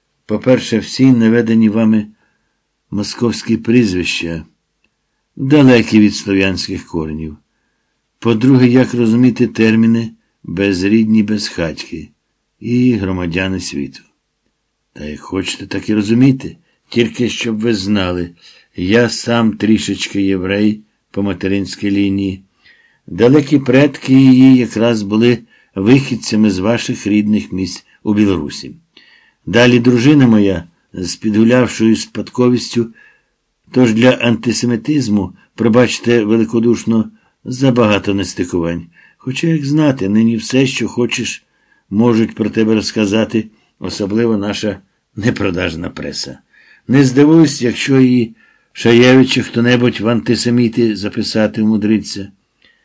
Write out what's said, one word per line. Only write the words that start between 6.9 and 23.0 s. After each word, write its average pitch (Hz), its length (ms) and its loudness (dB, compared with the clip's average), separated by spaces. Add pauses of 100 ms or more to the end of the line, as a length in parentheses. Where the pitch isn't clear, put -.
По-друге, 127 480 2
як 123 260 2
розуміти 120 540 2
терміни 113 640 0 (320)
«безрідні 101 800 0
безхатьки» 87 840 -8 (500)
і 123 340 0
«громадяни 95 680 -4
світу»?» 71 420 -10 (920)
Та 71 120 -16
як 76 140 -14
хочете, - 480 -10
так 98 220 -10
і 107 40 0
розумійте, 113 640 0 (340)
тільки 117 400 -2
щоб 110 300 -6
ви 117 140 -2
знали, 92 560 -2 (460)
я 107 340 0
сам 117 480 -2
трішечки 101 640 -2
єврей 98 600 -2 (300)
по 101 120 -6
материнській 98 680 -4
лінії. 98 500 -4 (680)